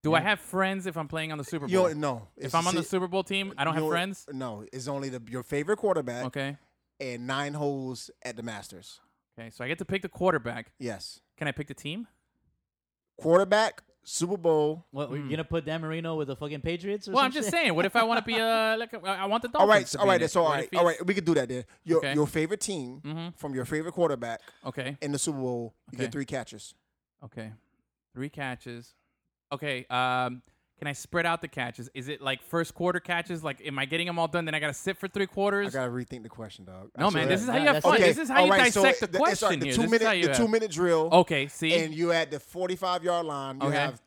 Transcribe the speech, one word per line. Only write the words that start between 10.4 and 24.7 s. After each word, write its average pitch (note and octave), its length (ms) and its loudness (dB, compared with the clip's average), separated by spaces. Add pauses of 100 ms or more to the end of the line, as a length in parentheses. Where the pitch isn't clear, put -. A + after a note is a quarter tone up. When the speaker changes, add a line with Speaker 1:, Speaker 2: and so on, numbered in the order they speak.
Speaker 2:
Yes. A2 400 -10 (160)
Speaker 1:
Can D3+ 120 -6
I C#3 40 -2
pick D3 160 -10
the C#3+ 60 -14
team? F3+ 340 -10 (1080)
Speaker 2:
Quarterback, G3 680 4 (200)
Super F3+ 340 -4
Bowl. D#3+ 540 2
Speaker 3:
What, C#3 200 -6
were C#3+ 60 -6
you D3 60 -6
Speaker 1:
Hmm. C3+ 60 -8
Speaker 3:
gonna D#3 140 -4
put D#3+ 220 -4
Dan D#3+ 160 -4
Marino D#3+ 340 -6
with D3+ 120 -4
the C3+ 80 -6
fucking D3 260 -8
Patriots F#3+ 460 -6
or F#3+ 40 -8
Speaker 1:
Well, B3+ 80 2
Speaker 3:
some C#4 60 4
Speaker 1:
I'm C4 60 0
just C4 160 -2
Speaker 3:
shit? A#3+ 60 -2
Speaker 1:
saying. C#4+ 220 2
What F3+ 100 4
if G3 100 0
I A#3 80 6
wanna A3+ 200 0
be A3+ 100 -4
Speaker 3:
<laughs> A3+ 40 0
Speaker 1:
a, A3+ 400 2
like, A3+ 160 -8
a, A3 140 -12
I F#3+ 180 -2
want A3 180 0
the A#3+ 60 -6 (100)
Speaker 2:
All G3 80 8
right, G#3+ 80 8
Speaker 1:
Dolphins G3 160 2
to - 80 -6
Speaker 2:
all G3+ 60 4
Speaker 1:
be G3 40 6
Speaker 2:
right, F#3 120 6
Speaker 1:
in E3 40 2
it. D3 60 0
Speaker 2:
so F3+ 100 4
all D#3+ 80 6
Speaker 1:
What D3 60 2
Speaker 2:
right, C3+ 100 -2
Speaker 1:
if - 60 -16
he's - 80 2
Speaker 2:
all F3 60 8
right. E3 200 2
We G3 80 2
could F#3 120 0
do E3 100 4
that B2+ 140 2
then. B2+ 160 -6 (180)
Your, D#3+ 160 4
Speaker 1:
Okay. C#3+ 160 0
Speaker 2:
your D3 120 4
favorite E3 340 -2
team C#3+ 420 -6
Speaker 1:
Mm-hmm. D#3+ 320 -8
Speaker 2:
from C#3+ 180 -8
your B2+ 120 -4
favorite D#3 280 -4
quarterback C3 480 0 (240)
Speaker 1:
Okay. C3 360 -6